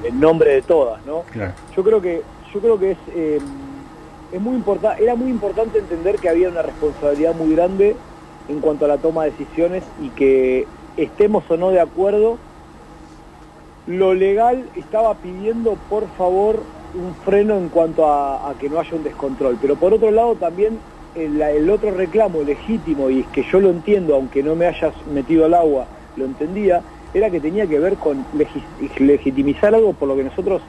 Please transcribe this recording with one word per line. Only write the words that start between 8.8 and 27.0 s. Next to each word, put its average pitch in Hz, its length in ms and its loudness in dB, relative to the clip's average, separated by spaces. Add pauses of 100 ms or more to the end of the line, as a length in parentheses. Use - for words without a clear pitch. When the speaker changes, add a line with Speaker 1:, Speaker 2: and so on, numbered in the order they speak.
Speaker 1:
a 147 60 2
la 147 80 2
toma 160 260 0
de 147 80 0
decisiones 170 520 -4 (180)
y 139 80 -8
que 131 580 2 (300)
estemos 208 520 0
o 170 60 2
no 180 140 0
de 185 100 4
acuerdo, 208 580 2 (1500)
lo 185 260 2
legal 220 520 2 (100)
estaba 214 400 -2
pidiendo, 208 640 -4 (120)
por 208 180 -2 (100)
favor, 190 420 0 (360)
un 180 180 -8 (100)
freno 202 340 2
en 175 120 -4
cuanto 160 380 2
a, 143 420 0
a 139 60 -8
que 135 140 -6
no 156 100 -2
haya 165 160 -6
un 156 80 -4
descontrol. 135 580 -4
Pero 143 140 2
por 185 180 2
otro 220 180 2
lado 226 240 2
también 190 440 -2 (340)
el, 151 280 -2
el 151 280 2
otro 214 220 0
reclamo 185 500 0
legítimo, 147 680 -2
y 131 120 2
es - 60 -4
que 135 160 -2
yo 185 160 4
lo 196 100 6
entiendo, 175 460 2
aunque 135 260 0
no 151 140 0
me 170 100 2
hayas 160 280 -2 (200)
metido 151 320 2
al 160 80 4
agua, 151 320 2 (300)
lo 131 100 -4
entendía, 175 560 0 (320)